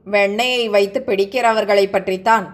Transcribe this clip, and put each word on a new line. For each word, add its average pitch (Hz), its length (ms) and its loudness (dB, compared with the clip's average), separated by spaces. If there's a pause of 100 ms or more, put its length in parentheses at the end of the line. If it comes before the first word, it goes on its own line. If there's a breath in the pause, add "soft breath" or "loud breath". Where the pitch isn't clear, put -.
வெண்ணெயை 208 640 0
வைத்து 202 320 0
பிடிக்கிறவர்களை 202 840 0
பற்றித்தான் 190 680 0